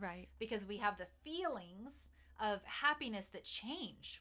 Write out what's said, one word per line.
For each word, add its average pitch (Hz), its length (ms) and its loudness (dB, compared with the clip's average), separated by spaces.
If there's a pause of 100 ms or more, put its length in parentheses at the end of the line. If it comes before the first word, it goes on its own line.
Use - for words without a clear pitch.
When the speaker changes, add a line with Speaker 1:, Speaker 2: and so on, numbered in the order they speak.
Speaker 1:
Right. 180 280 -4 (120)
Speaker 2:
Because 220 260 2
we 202 120 0
have 208 200 4
the 180 80 -6 (160)
feelings 269 840 -2 (320)
of 208 240 4
happiness 277 640 2
that - 160 -8
change 233 760 -6